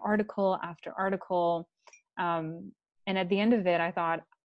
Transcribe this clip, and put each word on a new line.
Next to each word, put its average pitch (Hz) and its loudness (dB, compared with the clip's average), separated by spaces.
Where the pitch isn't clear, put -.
article 202 0
after 170 -12
article. 180 0
Um, 170 -4
and 190 0
at 185 0
the 196 2
end 220 4
of 208 2
it, 175 4
I 170 0
thought, 165 -2